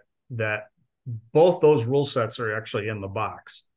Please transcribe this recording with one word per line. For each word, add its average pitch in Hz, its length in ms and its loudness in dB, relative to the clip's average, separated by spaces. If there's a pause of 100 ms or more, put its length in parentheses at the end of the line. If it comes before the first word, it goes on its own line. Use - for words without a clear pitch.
(300)
that 110 340 -4 (680)
both 170 280 6
those 151 240 6
rule 135 200 2
sets 117 340 -2
are 110 180 -4
actually 107 320 -4
in 107 120 -6
the 98 80 -8
box. 98 580 -8 (100)